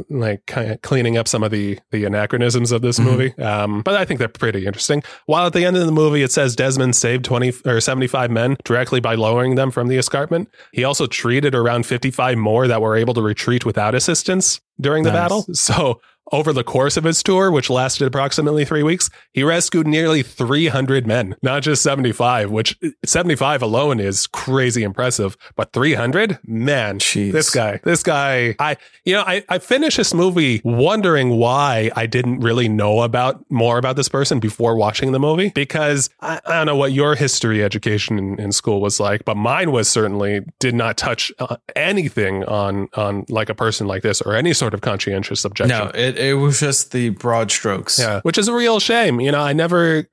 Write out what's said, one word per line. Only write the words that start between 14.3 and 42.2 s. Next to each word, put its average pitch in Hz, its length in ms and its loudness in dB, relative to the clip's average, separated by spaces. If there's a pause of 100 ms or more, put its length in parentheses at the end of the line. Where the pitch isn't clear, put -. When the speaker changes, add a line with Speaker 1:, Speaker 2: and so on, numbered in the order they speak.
Speaker 1:
during 151 220 2
the 160 80 2
Speaker 2:
Nice. 165 100 2
Speaker 1:
battle. 196 320 0
So 135 480 0 (320)
over 151 180 2
the 127 120 0
course 139 340 0
of 160 80 -2
his 165 180 0
tour, 190 260 4
which 147 200 0
lasted 131 360 0
approximately 143 600 0
three 151 180 0
weeks, 175 260 0 (220)
he 131 120 0
rescued 165 440 0
nearly 156 360 2
three 143 440 0
hundred 131 400 0
men, 107 340 -2
not 135 220 -2
just 147 180 0
seventy-five, 123 720 0
which, 110 240 -2 (300)
seventy-five 147 560 0
alone 120 400 0
is 98 260 -2
crazy 123 560 0
impressive, 104 540 -2 (180)
but - 160 -4
three 139 220 2
hundred? 160 520 0
Man, 113 540 -2
Speaker 2:
Jeez. 101 320 -2
Speaker 1:
this 156 180 0
guy, 107 360 -2
this 170 180 0
guy, 139 560 0
I, 147 160 0 (300)
you 185 80 2
know, 202 80 2
I, 190 260 -2
I 185 120 -2
finished 285 360 0
this - 180 0
movie 165 520 2
wondering 143 720 2
why 120 580 2
I 113 120 -2
didn't 123 340 -2
really 117 260 2
know 107 360 2
about, 123 460 0
more 117 280 2
about 127 180 0
this 139 140 -2
person 139 300 0
before 113 360 0
watching 110 380 0
the 135 60 0
movie, 160 360 0
because 147 540 -2 (100)
I, 160 260 -6
I 165 120 0
don't 160 80 2
know 147 100 0
what 139 160 2
your 147 240 2
history 113 480 0
education 107 560 -2
in, 98 180 -4
in 101 140 -4
school 101 300 0
was 101 180 -2
like, 101 240 -2
but 107 140 -2
mine 143 340 0
was 117 160 2
certainly 101 540 0 (180)
did 123 160 0
not 113 220 0
touch, - 420 -4
uh, 127 160 -6 (200)
anything 131 680 0